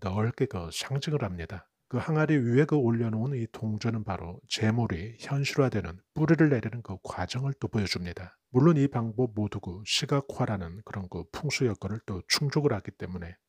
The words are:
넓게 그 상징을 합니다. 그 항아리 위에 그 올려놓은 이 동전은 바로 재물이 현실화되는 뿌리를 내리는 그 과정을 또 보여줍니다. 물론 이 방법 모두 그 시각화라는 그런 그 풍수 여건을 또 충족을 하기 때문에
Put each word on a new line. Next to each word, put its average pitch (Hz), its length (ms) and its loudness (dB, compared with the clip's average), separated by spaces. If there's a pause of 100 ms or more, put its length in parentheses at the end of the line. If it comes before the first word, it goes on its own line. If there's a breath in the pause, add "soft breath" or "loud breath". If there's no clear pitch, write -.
넓게 107 460 0
그 85 260 -6
상징을 139 500 -2
합니다. 90 460 -6 (180)
그 123 120 -2
항아리 156 360 4
위에 127 300 6
그 151 100 2
올려놓은 117 600 2
이 113 160 -2
동전은 110 520 -2
바로 90 460 -8
재물이 110 720 0
현실화되는 123 800 0 (160)
뿌리를 156 340 6
내리는 113 320 0
그 95 220 -8
과정을 - 560 -4
또 113 100 -2
보여줍니다. 90 680 -4 (120)
물론 151 280 6
이 139 100 6
방법 113 460 0
모두 104 260 -2
그 92 260 -10
시각화라는 110 1000 -2
그런 95 240 -8
그 87 220 -8
풍수 - 340 -2
여건을 101 400 -2
또 92 220 -6
충족을 143 460 2
하기 101 180 -6
때문에 90 440 -10 (140)